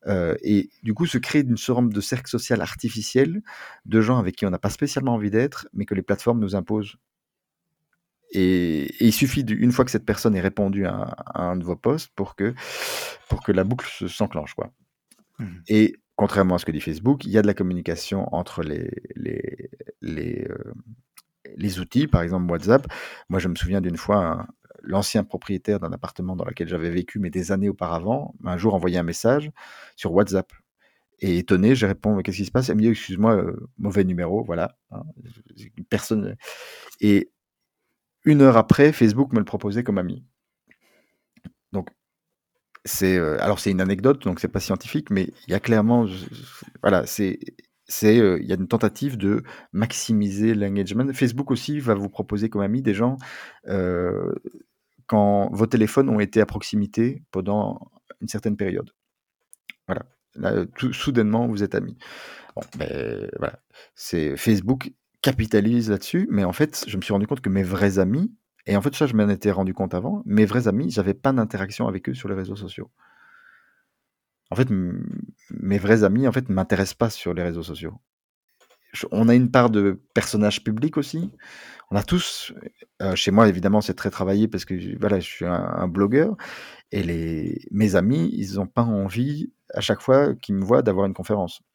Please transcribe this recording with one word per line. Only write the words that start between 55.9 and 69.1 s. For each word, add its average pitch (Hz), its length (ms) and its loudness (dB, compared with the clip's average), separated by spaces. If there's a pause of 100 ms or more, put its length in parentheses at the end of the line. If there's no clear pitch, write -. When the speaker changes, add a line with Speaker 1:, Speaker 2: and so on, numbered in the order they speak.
Speaker 1:
ont 107 100 2
été 104 220 2
à 104 40 6
proximité 107 840 -2
pendant 101 600 -4 (300)
une 110 60 -10
certaine 104 300 -4
période. - 340 -4 (960)
Voilà. - 180 -6 (300)
Là, 98 300 -2
tout, - 280 -6
soudainement, 117 540 2
vous 104 140 -2
êtes 98 140 -2
amis. 98 220 -4 (580)
Bon, - 80 -10 (140)
ben, 55 600 -8
voilà. - 220 -6 (360)
C'est, 76 420 -2
Facebook 110 540 0 (300)
capitalise 113 680 2
là-dessus, 160 400 -2
mais 101 140 0
en 90 80 0
fait, - 360 -2
je 104 100 -6
me 95 40 -4
suis 104 120 -2
rendu 101 140 0
compte 135 140 -4
que 101 80 -4
mes 98 140 0
vrais 95 340 0
amis, 117 360 0 (320)
et 101 100 0
en 98 60 2
fait, 139 140 -2
ça, 156 100 2
je 123 80 -2